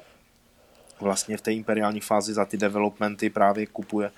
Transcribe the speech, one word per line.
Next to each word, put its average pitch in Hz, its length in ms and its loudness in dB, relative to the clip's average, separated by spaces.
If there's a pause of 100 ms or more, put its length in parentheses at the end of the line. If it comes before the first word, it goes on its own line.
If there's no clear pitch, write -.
(1000)
vlastně 101 380 -2
v - 40 -10
té 110 120 -2
imperiální 107 460 0
fázi 104 340 0
za 101 120 0
ty - 120 -8
developmenty 104 720 0
právě 104 360 4
kupuje, 104 520 -4